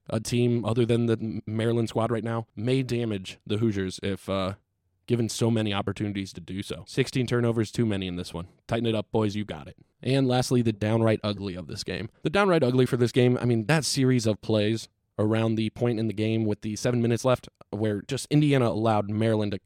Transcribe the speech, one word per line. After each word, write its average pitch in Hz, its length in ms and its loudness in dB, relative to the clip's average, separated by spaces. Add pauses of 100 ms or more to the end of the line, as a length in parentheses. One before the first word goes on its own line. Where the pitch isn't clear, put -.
A 110 120 -4
team 120 420 0
other 117 220 2
than 117 220 2
the 113 120 2
M-, 110 260 -6
Maryland 113 440 0
squad 113 200 0
right 113 140 -2
now 117 320 -4
may 127 280 0
damage 117 640 -4
the 104 120 -2
Hoosiers 101 440 0
if, 95 280 -4
uh, 95 240 -2 (520)
given 117 220 0
so 117 240 0
many 107 220 0
opportunities 98 580 -4
to - 80 -12
do 92 240 -10
so. - 240 -10
Sixteen 127 400 0
turnovers, 117 460 0
too 120 120 0
many 98 220 -2
in 87 80 -6
this 87 180 -8
one. 85 140 -8 (220)
Tighten 117 160 -2
it 110 100 0
up, 107 160 -4
boys. 107 240 2
You 107 80 -2
got 80 240 -12
it. - 80 -18 (280)
And 135 240 2
lastly, 123 340 2
the 113 100 2
downright 110 520 2
ugly 101 320 -4
of 87 120 -12
this - 160 -10
game. - 260 -6 (140)
The 131 60 -2
downright 185 340 4
ugly 127 220 4
for 123 120 0
this 117 140 2
game, 123 280 4
I 107 60 -2
mean, 117 200 2
that 151 200 2
series 127 400 2
of 107 160 0
plays 110 460 0 (320)
around 110 360 2
the 110 160 0
point 120 280 0
in 113 80 0
the 104 60 -2
game 110 320 0
with 104 160 -2
the 107 140 -6
seven 123 260 0
minutes 117 220 0
left 127 240 2 (220)
where 104 320 -2
just - 300 -8
Indiana 139 380 4
allowed 107 400 0
Maryland 107 420 0
to 98 140 -6